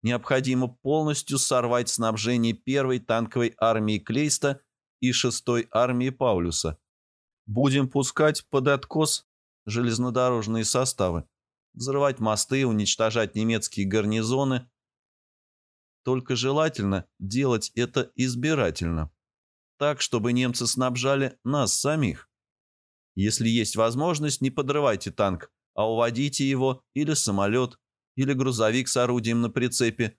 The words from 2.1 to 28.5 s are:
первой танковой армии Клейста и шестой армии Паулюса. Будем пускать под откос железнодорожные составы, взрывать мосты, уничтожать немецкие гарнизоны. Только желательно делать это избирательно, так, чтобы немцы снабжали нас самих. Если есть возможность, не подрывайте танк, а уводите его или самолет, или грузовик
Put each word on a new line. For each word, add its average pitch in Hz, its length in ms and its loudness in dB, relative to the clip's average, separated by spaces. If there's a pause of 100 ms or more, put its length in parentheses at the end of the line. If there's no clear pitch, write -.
первой 131 440 0
танковой 113 580 0
армии 110 440 2
Клейста 139 640 -2 (360)
и 123 140 0
шестой 120 580 0
армии 123 400 2
Паулюса. 87 680 0 (720)
Будем 131 420 2
пускать 147 600 0
под 135 180 0
откос 147 640 0 (360)
железнодорожные 117 1000 0
составы, 95 580 0 (500)
взрывать 135 460 -2
мосты, 110 480 0
уничтожать 110 720 0
немецкие 110 500 -2
гарнизоны. 113 800 0 (1400)
Только 127 320 -2
желательно 123 720 0 (100)
делать 117 560 -2
это 123 400 -2
избирательно, 120 960 -2 (680)
так, 143 240 -2
чтобы 120 320 -2
немцы 123 360 0
снабжали 127 720 -2
нас 135 340 0
самих. 139 540 -2 (880)
Если 107 320 0
есть 113 260 0
возможность, 143 680 0
не 135 120 0
подрывайте 139 580 0
танк, 95 400 -2 (240)
а 110 160 0
уводите 120 580 0
его 131 360 0 (100)
или 151 180 0
самолет, 113 680 0 (340)
или 135 200 0
грузовик 123 520 2